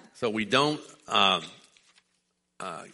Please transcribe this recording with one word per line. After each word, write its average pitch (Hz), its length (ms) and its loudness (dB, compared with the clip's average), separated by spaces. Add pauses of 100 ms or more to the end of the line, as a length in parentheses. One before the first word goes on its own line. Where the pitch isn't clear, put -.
(140)
So 117 160 -4
we 110 160 -2
don't, 147 340 2 (260)
um, 98 360 2 (1160)
uh, 87 340 -12